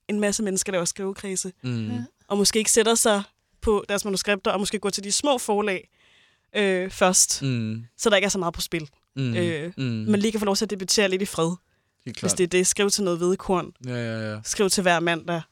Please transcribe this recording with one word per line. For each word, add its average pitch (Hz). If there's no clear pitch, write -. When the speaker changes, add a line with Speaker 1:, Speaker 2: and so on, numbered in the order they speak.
Speaker 1:
en 208
masse 208
mennesker 190
laver 175
skrivekredse, 190
Speaker 2:
Mm. 117
Speaker 3:
Ja. 107
Speaker 1:
og 202
måske 202
ikke 214
sætter 226
sig 208
på 208
deres 202
manuskripter, 202
og 185
måske 202
går 202
til 196
de 202
små 277
forlag, 208
øh, 190
først, -
Speaker 2:
Mm. 117
Speaker 1:
så -
der 208
ikke 190
er 196
så 196
meget 170
på -
spil. 165
Speaker 2:
Mm. 127
Speaker 1:
Øh, 170
Speaker 2:
Mm. 135
Speaker 1:
men 117
lige 214
kan 214
få 214
lov 196
til 214
at 196
debutere 196
lidt 190
i 202
fred, 165
Speaker 2:
Helt 175
Speaker 1:
hvis 120
Speaker 2:
klart. 185
Speaker 1:
det 185
er 175
det. 180
Skriv 202
til 208
noget 175
hvedekorn. 180
Speaker 2:
Ja, 127
ja, 113
ja. 107
Speaker 1:
Skriv -
til 202
hver 175
mandag. 170